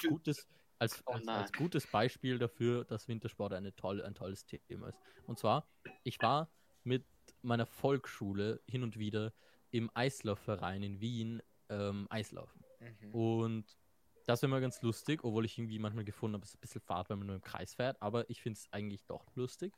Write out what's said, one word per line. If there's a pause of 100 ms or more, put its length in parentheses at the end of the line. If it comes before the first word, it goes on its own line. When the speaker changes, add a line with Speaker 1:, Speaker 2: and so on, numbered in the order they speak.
Speaker 1:
gutes, (320)
als,
Speaker 2:
Oh
Speaker 1:
als,
Speaker 2:
nein.
Speaker 1:
als
gutes
Beispiel
dafür,
dass
Wintersport
eine
tolle,
ein
tolles
Thema
ist. (280)
Und
zwar, (360)
ich
war (320)
mit (340)
meiner
Volksschule
hin
und
wieder (380)
im
Eislaufverein
in
Wien, (300)
ähm,
Eislaufen. (180)
Speaker 3:
Mhm.
Speaker 1:
Und (480)
das
war
immer
ganz
lustig,
obwohl
ich
irgendwie
manchmal
gefunden
habe,
es
ist
ein
bisschen
fad,
wenn
man
nur
im
Kreis
fährt,
aber
ich
find's
eigentlich
doch
lustig.